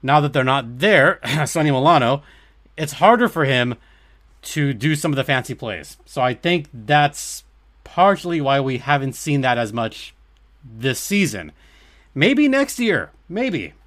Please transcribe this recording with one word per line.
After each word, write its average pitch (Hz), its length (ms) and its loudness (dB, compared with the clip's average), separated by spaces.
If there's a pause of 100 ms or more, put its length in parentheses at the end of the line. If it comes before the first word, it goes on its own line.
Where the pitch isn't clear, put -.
Now 139 180 4
that 143 140 0
they're 135 100 0
not 127 360 -2
there, 175 400 4 (140)
<laughs> 151 120 0
Sonny 151 260 0
Milano, 139 520 2 (520)
it's 156 180 -8
harder 226 360 4
for 160 160 0
him 123 300 0 (640)
to 143 320 -2
do 139 220 -2
some 151 160 -2
of 139 40 0
the 135 80 -2
fancy 131 300 -2
plays. 95 520 -12
So - 160 -6
I 127 120 0
think 170 400 -2
that's 143 720 0 (400)
partially 175 580 0
why 139 180 2
we 131 200 -4
haven't 139 340 -2
seen 143 280 -2
that 123 180 0
as 110 120 -4
much 113 440 -8 (480)
this 120 360 -6
season. 110 520 -2 (640)
Maybe 269 320 2
next 277 320 -2
year. 180 320 0 (180)
Maybe. 175 440 -6 (140)